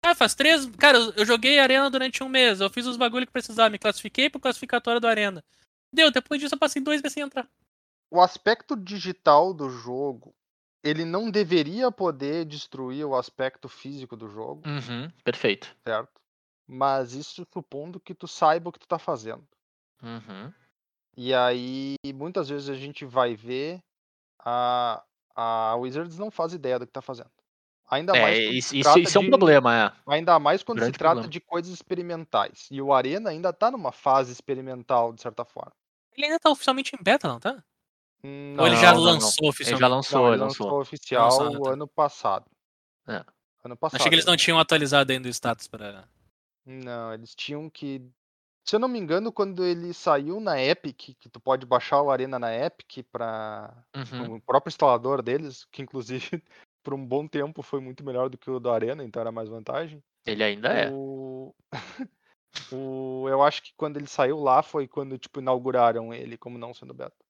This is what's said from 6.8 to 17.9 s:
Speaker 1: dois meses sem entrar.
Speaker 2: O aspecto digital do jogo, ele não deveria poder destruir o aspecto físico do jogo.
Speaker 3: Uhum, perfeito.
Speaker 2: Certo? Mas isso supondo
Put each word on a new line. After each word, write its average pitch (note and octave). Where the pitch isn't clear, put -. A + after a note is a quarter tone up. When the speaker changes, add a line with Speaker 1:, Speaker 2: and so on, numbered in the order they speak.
Speaker 1:
dois D4
meses C#4+
sem D4
entrar. C4+
Speaker 2:
O E3+
aspecto G#3
digital F3+
do D3
jogo, B2
ele D3+
não F#3+
deveria F#3
poder D#3
destruir C#3
o C#3
aspecto C3
físico C3
do A2
jogo. A#2
Speaker 3:
Uhum, C3+
perfeito. -
Speaker 2:
Certo? A2+
Mas C3+
isso D3
supondo E3+